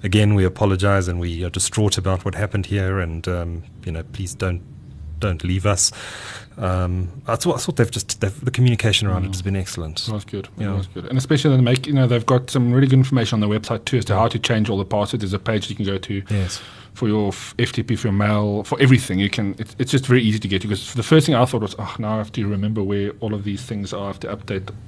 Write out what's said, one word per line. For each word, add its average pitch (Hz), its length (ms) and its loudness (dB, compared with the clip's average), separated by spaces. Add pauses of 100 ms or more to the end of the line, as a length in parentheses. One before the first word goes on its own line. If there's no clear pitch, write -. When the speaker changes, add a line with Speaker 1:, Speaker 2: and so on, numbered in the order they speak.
Speaker 1:
"Again, 104 280 6
we 98 100 6
apologize 98 640 2
and 87 120 -2
we 87 240 -4
are 87 60 -4
distraught 101 480 0
about 95 260 0
what 98 100 -2
happened 101 320 -2
here. 95 320 0
And, 82 300 -4
um, 85 340 -4 (220)
you 85 80 -6
know, 80 100 -6
please - 320 -10
don't, 90 280 -2 (560)
don't 92 260 -2
leave 90 220 0
us." 101 260 2 (680)
Um, 90 680 -2
I 113 100 0
thought, 170 200 0
I - 20 -4
thought - 180 -4
they've 113 140 2
just, - 320 -6
they've, 101 200 -4
the 123 80 -2
communication 117 560 2
around 90 180 0
it 95 40 -4
Speaker 2:
Mm. 98 60 -6
Speaker 1:
has 92 80 -8
been 98 140 -2
excellent. 87 520 -6
Speaker 2:
It 110 60 -6
was 104 100 -8
good. - 320 -10
Speaker 1:
Yeah. 98 160 -4
Speaker 2:
It 98 60 -2
was 92 80 -4
good, - 180 -12
and 131 140 -2
especially 139 360 2
they 131 80 6
make, 127 240 2
you 147 60 -2
know, 135 140 4
they've 117 180 2
got 127 240 2
some 123 240 2
really 135 140 6
good 131 120 6
information 120 440 2
on 104 40 2
their 107 140 2
website 107 240 -4
too 131 140 0
as 127 80 0
to 107 80 2
how 110 140 4
to 117 100 -2
change 110 320 2
all 98 80 0
the 95 80 -2
passwords. 104 340 -2
There's 98 140 -2
a 98 40 -4
page 107 300 -2
you 98 80 -8
can 107 80 -4
go 98 140 -2
to 98 320 -6
Speaker 1:
Yes. 95 320 -2 (320)
Speaker 2:
for 117 140 0
your 104 200 2
f-, - 300 -8
F - 140 0
T 113 100 -4
P, 117 120 -2
for 113 120 -4
your 101 80 2
mail, 104 500 2
for - 160 -4
everything. 127 380 4
You 98 100 2
can. 98 300 -2
It, - 200 -10
it's - 120 -4
just 135 160 0
very 123 160 6
easy 110 160 2
to 104 100 -6
get 92 140 0
to, 104 60 -8
'cause - 260 -6
the 113 80 -2
first 156 240 6
thing 156 80 2
I 120 100 6
thought 127 160 -2
was, 101 180 -6
"Oh, 107 200 -10
now 110 160 -2
I - 20 -2
have 104 160 -6
to 104 140 -4
remember 104 360 -2
where 101 280 0 (100)
all 107 140 -4
of 101 100 -6
these 101 160 -4
things 101 320 -8
are. 98 120 -6
I - 20 -6
have 95 140 -10
to - 140 -8
update 98 360 -6 (180)